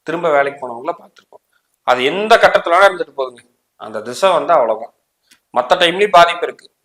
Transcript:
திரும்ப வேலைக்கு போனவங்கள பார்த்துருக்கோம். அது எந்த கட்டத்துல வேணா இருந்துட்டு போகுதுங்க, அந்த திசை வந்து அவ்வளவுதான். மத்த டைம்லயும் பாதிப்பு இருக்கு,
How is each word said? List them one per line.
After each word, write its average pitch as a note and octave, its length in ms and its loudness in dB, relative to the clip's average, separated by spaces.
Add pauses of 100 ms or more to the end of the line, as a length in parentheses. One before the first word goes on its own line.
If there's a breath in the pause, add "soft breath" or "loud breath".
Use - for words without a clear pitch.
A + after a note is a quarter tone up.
திரும்ப E3 280 -4
வேலைக்கு C#3 360 -2
போனவங்கள B2 220 -12 (100)
பார்த்துருக்கோம். - 480 -20 (360)
அது B2 200 0
எந்த G3+ 340 0
கட்டத்துல F#3 360 2
வேணா G3 140 6
இருந்துட்டு E3 300 -4
போகுதுங்க, B2 380 -10 (200)
அந்த A2 260 -12
திசை B2 300 -2
வந்து D3 220 0
அவ்வளவுதான். A2+ 400 0 (640 soft breath)
மத்த F3 240 0
டைம்லயும் F#3 300 0
பாதிப்பு E3+ 340 4
இருக்கு, - 280 -12 (120)